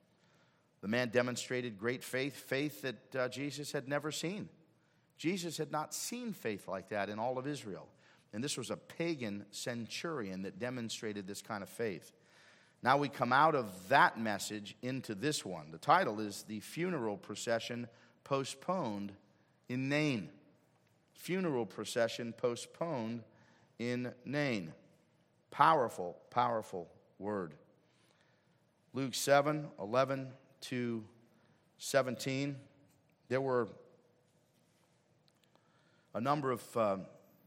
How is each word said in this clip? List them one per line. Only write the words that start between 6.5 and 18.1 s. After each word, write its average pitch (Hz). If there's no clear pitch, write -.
like 92
that 101
in 107
all 127
of 127
Israel. 110
And 110
this 143
was 120
a 107
pagan 117
centurion 117
that 95
demonstrated 113
this 98
kind 104
of 92
faith. 101
Now 131
we 143
come 123
out 151
of 95
that 135
message 104
into 123
this 139
one. 82
The 82
title 143
is 104
The 107
Funeral 147
Procession 117